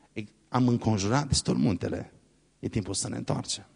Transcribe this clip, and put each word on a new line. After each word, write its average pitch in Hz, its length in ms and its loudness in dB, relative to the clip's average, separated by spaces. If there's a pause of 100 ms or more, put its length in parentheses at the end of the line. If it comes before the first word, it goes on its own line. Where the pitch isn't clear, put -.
(500)
Am 127 180 4
înconjurat 113 600 2
destul - 280 0
muntele. - 580 -2 (460)
E - 80 -6
timpul 98 260 -4
să 104 160 -4
ne - 80 -6
întoarcem. - 480 -4 (100)